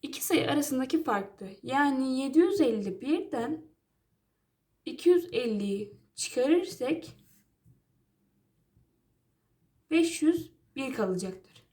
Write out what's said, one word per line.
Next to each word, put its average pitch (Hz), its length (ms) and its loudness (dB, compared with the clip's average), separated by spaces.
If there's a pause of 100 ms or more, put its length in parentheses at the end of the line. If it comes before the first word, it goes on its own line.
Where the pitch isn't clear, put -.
iki - 220 -10
sayı - 260 0
arasındaki 277 540 0
farktı. 196 440 -4 (140)
Yani 262 580 0
yedi 277 180 2
yüz 392 220 4
elli 208 400 0
birden 302 640 -4 (1200)
iki 262 240 0
yüz 349 240 6
elliyi 202 680 -2 (140)
çıkarırsak 311 920 0 (2750)
beş 330 320 2
yüz 330 300 2 (240)
bir 269 160 -6
kalacaktır. 185 800 -6